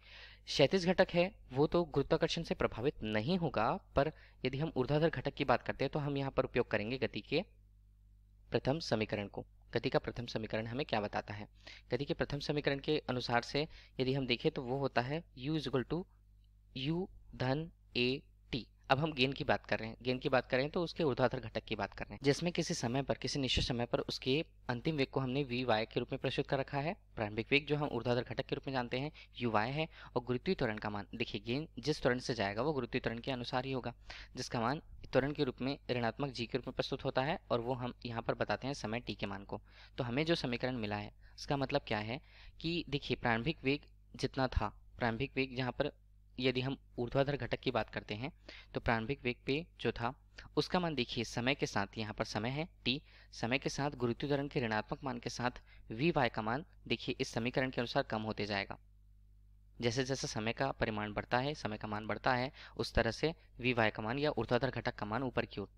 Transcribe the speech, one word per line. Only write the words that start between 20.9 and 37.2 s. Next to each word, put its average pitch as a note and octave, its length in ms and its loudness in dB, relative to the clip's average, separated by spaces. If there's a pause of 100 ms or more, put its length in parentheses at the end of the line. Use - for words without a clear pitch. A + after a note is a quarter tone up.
ऊर्ध्वाधर B2+ 360 4
घटक A2 260 -4
की A2+ 100 -4
बात G2+ 180 -2
कर - 120 -8
रहे - 80 -10
हैं, G#2 100 -10
जिसमें C#3+ 300 4
किसी E3+ 200 0
समय C3 280 0
पर, C3 120 0
किसी - 260 -2
निश्चित B2+ 240 2
समय A#2+ 220 0
पर C#3 160 0
उसके - 320 -2 (360)
अंतिम B2+ 260 -2
वेग C3+ 140 2
को - 100 -2
हमने C3+ 240 0
वी B2 200 -2
वाई A2+ 220 2
के - 140 -2
रूप A#2+ 120 -2
में C3+ 100 -2
प्रस्तुत C3+ 260 0
कर C3+ 120 2
रखा C#3 200 -2
है। D#3+ 160 -2 (200)
प्रारंभिक G#2+ 360 -2
वेग C#3+ 160 6
जो D3 80 2
हम D3 140 0
ऊर्ध्वाधर A#2+ 340 2
घटक - 220 -4
के C#3 100 -4
रूप C3+ 120 -6
में C3+ 60 -2
जानते B2 260 -2
हैं D3 120 -4 (260)
यू A#2+ 140 0
वाई G#2+ 180 4
है, D#3 180 0 (280)
और B2 80 2
गुरुत्वीय B2+ 320 0
त्वरण A2 220 2
का G#2+ 120 -4
मान, G2+ 260 -4
देखिए A2+ 300 -4
गेंद C3+ 220 -2 (120)
जिस C#3 220 -2
त्वरण B2+ 180 4
से B2+ 140 -4
जाएगा G#2 280 0
वो D3+ 120 2
गुरुत्वीय B2+ 280 -2
त्वरण A#2 180 -4
के C3+ 120 -4
अनुसार B2+ 340 -2
ही C3+ 60 -4
होगा, A#2+ 220 -4 (420)
जिसका B2 260 -2
मान B2+ 200 0 (240)
त्वरण C3+ 260 4
के D3 120 -2
रूप B2+ 180 -2
में C3+ 160 -2 (140)
ऋणात्मक B2 400 0
जी A#2 140 -4
के C3 120 -2
रूप B2 100 -8
में B2+ 80 -8
प्रस्तुत - 300 -2
होता C3 180 2